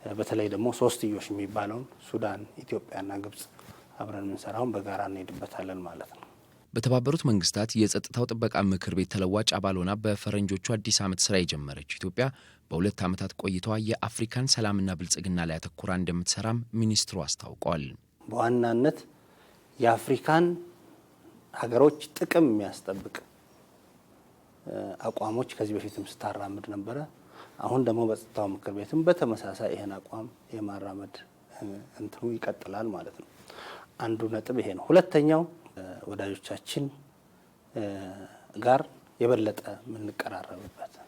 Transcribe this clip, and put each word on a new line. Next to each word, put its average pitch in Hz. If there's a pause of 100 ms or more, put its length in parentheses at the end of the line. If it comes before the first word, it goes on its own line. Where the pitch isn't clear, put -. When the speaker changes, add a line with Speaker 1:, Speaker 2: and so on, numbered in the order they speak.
Speaker 1:
በተለይ 107
ደግሞ 101
ሶስትዮሽ 110
የሚባለውን 104 (180)
ሱዳን፣ 107 (160)
ኢትዮጵያና 98
ግብጽ 104 (540)
አብረን 104
የምንሰራውን 104
በጋራ 98
እንሄድበታለን 92
ማለት 85
ነው። - (480)
Speaker 2:
በተባበሩት 123
መንግስታት 104
የጸጥታው 110
ጥበቃ 113
ምክር 95
ቤት 90
ተለዋጭ 98
አባል 95
ሆና 90
በፈረንጆቹ 101
አዲስ 110
ዓመት 95
ስራ -
የጀመረችው 76
ኢትዮጵያ 92 (420)
በሁለት 95
ዓመታት 95
ቆይታዋ 101
የአፍሪካን 113
ሰላምና 101
ብልጽግና 87
ላይ 82
አተኩራ 92
እንደምትሰራም 90 (140)
ሚኒስትሩ 110
አስታውቋል። - (420)
Speaker 1:
በዋናነት 120 (800)
የአፍሪካን 135 (1080)
ሀገሮች 131 (140)
ጥቅም 170
የሚያስጠብቅ፣ 98 (1500)
እ፣ - (280)
አቋሞች 113
ከዚህ 107
በፊትም 104
ስታራምድ 101
ነበረ። 107 (640)
አሁን 123
ደግሞ 117
በጸጥታው 107
ምክር 98
ቤትም 104
በተመሳሳይ 110
ይሄን 101
አቋም 113 (220)
የማራመድ፣ 101 (360)
እ፣ - (300)
እንትኑ 110
ይቀጥላል 110
ማለት 95
ነው። - (720)
አንዱ 113
ነጥብ 113
ይሄ 107
ነው። 92
ሁለተኛው፣ 160 (280)
እ፣ 95 (220)
ወዳጆቻችን፣ 101 (880)
እ፣ 107 (760)
ጋር 123 (380)
የበለጠ 113 (180)
የምንቀራረብበት፣ 101 (120)